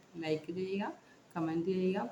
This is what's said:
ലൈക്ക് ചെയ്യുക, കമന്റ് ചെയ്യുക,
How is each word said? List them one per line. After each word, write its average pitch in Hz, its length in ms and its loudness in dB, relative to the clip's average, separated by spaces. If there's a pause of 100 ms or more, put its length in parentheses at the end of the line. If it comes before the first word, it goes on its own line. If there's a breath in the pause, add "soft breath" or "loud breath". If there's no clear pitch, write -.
(180)
ലൈക്ക് 156 340 0
ചെയ്യുക, 196 420 -2 (440 loud breath)
കമന്റ് 165 280 0
ചെയ്യുക, 185 460 2